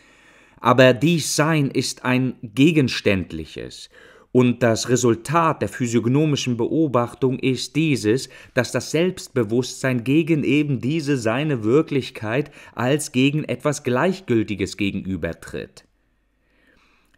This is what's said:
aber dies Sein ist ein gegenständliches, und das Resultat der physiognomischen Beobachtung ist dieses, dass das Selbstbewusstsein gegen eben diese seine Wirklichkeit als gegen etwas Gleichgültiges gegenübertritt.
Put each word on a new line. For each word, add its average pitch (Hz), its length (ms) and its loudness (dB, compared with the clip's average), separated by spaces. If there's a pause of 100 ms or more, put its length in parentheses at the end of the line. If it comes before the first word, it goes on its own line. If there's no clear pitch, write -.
(600)
aber 123 340 6
dies 147 420 0
Sein 151 340 2
ist - 340 -4
ein 127 380 0
gegenständliches, 104 1500 0 (460)
und 123 300 4
das 110 240 0
Resultat 127 760 0
der 104 60 -2
physiognomischen 123 880 0
Beobachtung 127 800 0
ist - 380 -4
dieses, 131 520 0 (240)
dass 123 200 -2
das 123 180 -6
Selbstbewusstsein 127 1120 -2
gegen 151 400 2
eben 139 380 0
diese 143 380 -2
seine 120 440 -2
Wirklichkeit 127 880 -2 (240)
als 135 380 -2
gegen 143 320 2
etwas 139 400 -4
Gleichgültiges 117 920 -2
gegenübertritt. 90 1080 -6 (1300)